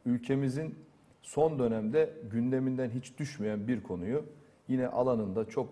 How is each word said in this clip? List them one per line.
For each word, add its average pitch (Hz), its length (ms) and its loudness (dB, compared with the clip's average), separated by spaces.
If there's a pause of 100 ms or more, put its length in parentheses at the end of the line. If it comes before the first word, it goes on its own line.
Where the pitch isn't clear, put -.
ülkemizin 135 720 0 (460)
son 156 380 2
dönemde 117 540 2 (180)
gündeminden 127 580 0
hiç 120 280 -8
düşmeyen 107 500 -2
bir 120 160 0
konuyu 98 400 -2 (440)
yine 127 200 2
alanında 113 580 2
çok 120 260 -4